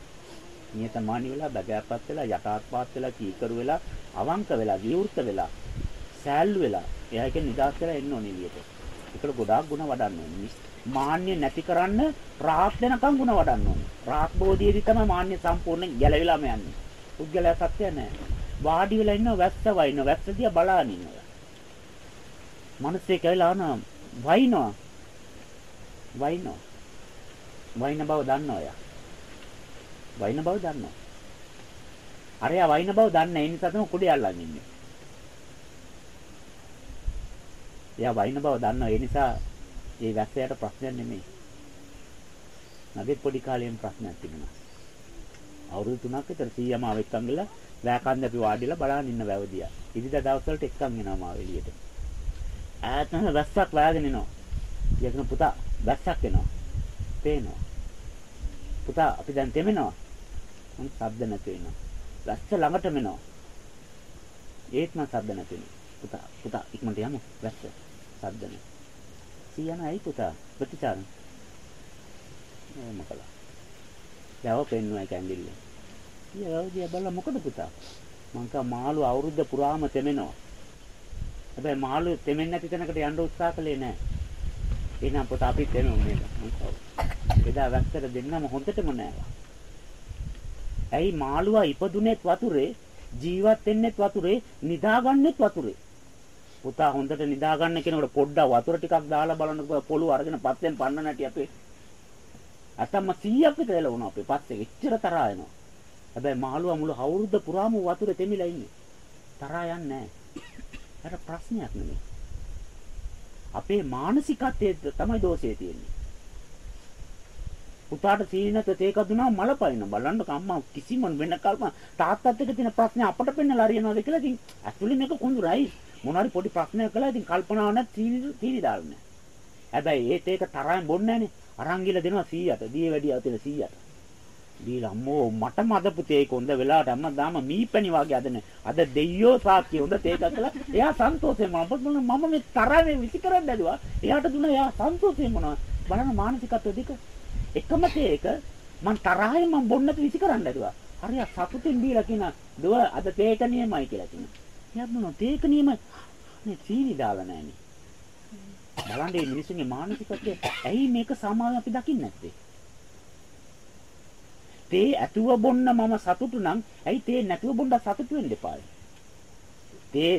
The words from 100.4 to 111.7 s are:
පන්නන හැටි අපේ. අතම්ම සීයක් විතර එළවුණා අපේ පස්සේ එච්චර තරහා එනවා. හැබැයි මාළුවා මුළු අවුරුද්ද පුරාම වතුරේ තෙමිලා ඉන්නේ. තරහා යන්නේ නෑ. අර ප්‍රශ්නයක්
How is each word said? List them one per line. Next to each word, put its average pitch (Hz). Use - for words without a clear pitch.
පන්නන 143
හැටි 139
අපේ. 131
අතම්ම 190
සීයක් 269
විතර 233
එළවුණා 123
අපේ 101
පස්සේ 113
එච්චර 240
තරහා 170
එනවා. -
හැබැයි 131
මාළුවා 156
මුළු 156
අවුරුද්ද 185
පුරාම 202
වතුරේ 185
තෙමිලා 190
ඉන්නේ. 165
තරහා 160
යන්නේ 165
නෑ. 135
අර 165
ප්‍රශ්නයක් 170